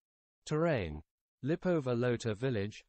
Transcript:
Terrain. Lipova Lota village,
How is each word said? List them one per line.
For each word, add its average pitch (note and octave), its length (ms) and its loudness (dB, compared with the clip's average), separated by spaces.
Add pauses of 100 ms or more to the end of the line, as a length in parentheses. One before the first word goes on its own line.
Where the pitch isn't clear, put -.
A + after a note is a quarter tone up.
(440)
Terrain. B2+ 580 0 (400)
Lipova D3 560 0
Lota A#2 360 0
village, G#2+ 540 -2